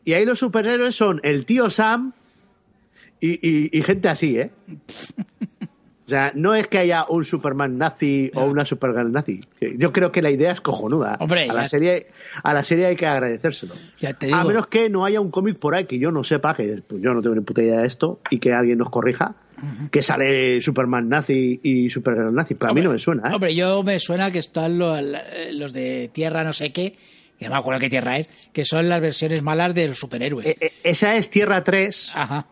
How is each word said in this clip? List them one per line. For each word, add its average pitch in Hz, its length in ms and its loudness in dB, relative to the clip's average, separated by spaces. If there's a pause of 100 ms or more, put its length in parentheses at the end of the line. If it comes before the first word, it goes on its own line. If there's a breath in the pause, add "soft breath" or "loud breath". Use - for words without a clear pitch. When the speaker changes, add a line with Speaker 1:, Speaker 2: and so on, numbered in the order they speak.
Speaker 1:
Y 160 100 0
ahí 196 120 4
los 240 140 0
superhéroes 240 560 0
son 190 280 2
el 143 220 0
tío 240 240 2
Sam 240 440 0 (1040 soft breath)
y, 165 120 0 (160)
y, 151 300 2
y 156 60 4
gente 185 260 2
así, 143 280 0
¿eh? 139 140 -2 (160)
Speaker 2:
<laughs> - 600 -14 (800)
Speaker 1:
O - 40 -20
sea, 139 260 0
no 180 200 2
es 214 120 0
que 196 100 0
haya 175 320 2
un 160 160 0
Superman 139 520 -2
nazi 139 560 0
o 131 60 -4
Speaker 2:
Ya. 131 60 2
Speaker 1:
una 143 180 0
Supergirl 120 480 -2
nazi. 117 300 -4 (340)
Yo 139 160 2
creo 180 220 2
que 180 80 2
la 151 100 2
idea 156 220 2
es 180 80 -8
cojonuda. 110 580 -2
Speaker 2:
Hombre, 160 300 0
Speaker 1:
A 117 40 -2
la 120 100 0
Speaker 2:
ya. - 40 -2
Speaker 1:
serie, 165 400 0 (360 loud breath)
a 147 100 2
la 143 100 2
serie 170 220 2
hay 180 100 2
que 170 100 -2
agradecérselo. 127 680 -2 (260)
Speaker 2:
Ya 135 140 -6
te 139 140 -6
Speaker 1:
A 165 100 2
Speaker 2:
digo. 175 100 2
Speaker 1:
menos 208 200 2
que 226 220 2
no 190 140 0
haya 208 160 2
un 190 120 0
cómic 190 260 -2
por 147 180 -2
ahí, 185 80 0
que 127 160 -4
yo 151 120 2
no 147 120 -2
sepa, 156 320 0
que 104 320 -4
pues, 98 140 -8
yo 123 120 2
no 117 80 0
tengo 113 140 2
ni 110 60 0
puta 110 200 -2
idea 113 200 4
de 120 60 2
esto, - 420 -4
y 123 100 0
que 120 140 2
alguien 120 240 4
nos 117 120 0
corrija, 120 460 0 (220)
Speaker 2:
Ujú. 143 340 -10
Speaker 1:
que 147 100 4
sale 131 600 2
Superman 123 480 0
nazi 127 520 2
y 127 280 2
Supergirl 117 440 0
nazi. 139 220 0
Pero 113 160 0
a - 20 2
mí 143 60 4
Speaker 2:
Hombre, 175 60 4
Speaker 1:
no 160 80 4
me 113 60 0
suena, 131 300 0
¿eh? 185 60 0
Speaker 2:
hombre, 185 180 0
yo 185 300 2
me 190 160 0
suena 185 320 -2
que 175 80 -2
están 165 400 -2
lo-, 160 220 0
la-, 143 240 -6 (260)
los 285 220 -8
de 254 400 -6
Tierra 160 320 -4
no 156 80 -4
sé 147 180 -6
qué, 180 240 -6 (420 soft breath)
que - 120 -14
no - 20 -6
me 135 80 0
acuerdo 131 220 2
qué 135 80 0
tierra 127 280 0
es, 160 120 -4 (240 loud breath)
que 147 100 -2
son 160 240 2
las 175 140 2
versiones 156 420 -2
malas 165 320 2
de 165 140 2
los 131 100 -10
superhéroes. 120 480 -6
Speaker 1:
Eh, 160 140 0
eh, 160 100 -2 (120)
esa 208 340 4
es 208 120 0
Tierra 202 360 2
tres 196 500 0
Speaker 2:
Ajá. 151 360 -4